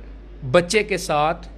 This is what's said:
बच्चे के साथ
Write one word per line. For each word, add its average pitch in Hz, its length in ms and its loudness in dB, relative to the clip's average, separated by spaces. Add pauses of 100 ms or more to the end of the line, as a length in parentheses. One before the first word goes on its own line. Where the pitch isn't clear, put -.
(460)
बच्चे 180 380 4
के 202 140 -2
साथ 160 600 0